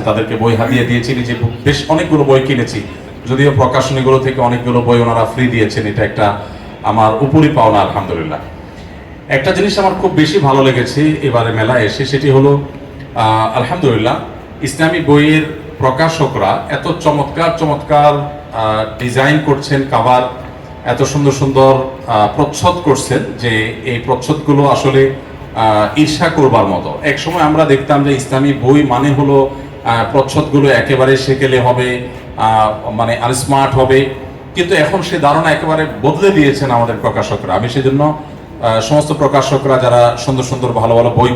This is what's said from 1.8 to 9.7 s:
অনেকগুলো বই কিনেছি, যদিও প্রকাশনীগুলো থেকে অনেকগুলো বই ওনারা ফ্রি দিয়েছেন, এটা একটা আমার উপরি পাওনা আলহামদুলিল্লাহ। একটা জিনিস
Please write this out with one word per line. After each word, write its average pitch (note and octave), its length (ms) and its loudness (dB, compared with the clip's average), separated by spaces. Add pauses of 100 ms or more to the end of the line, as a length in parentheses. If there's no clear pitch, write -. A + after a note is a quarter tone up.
অনেকগুলো D#3+ 340 2
বই C3+ 240 4
কিনেছি, A#2+ 340 -2 (460)
যদিও C#3 280 2
প্রকাশনীগুলো C3 640 2
থেকে C3 220 -2
অনেকগুলো A#2+ 400 0
বই A#2+ 180 2
ওনারা A#2 260 2
ফ্রি B2 220 -2
দিয়েছেন, A2 400 0
এটা G#2 180 -2
একটা G2+ 320 0 (460)
আমার A2 380 2
উপরি D3 280 4
পাওনা A2 300 2
আলহামদুলিল্লাহ। F2 600 -4 (880)
একটা C#3 240 0
জিনিস G3 280 -2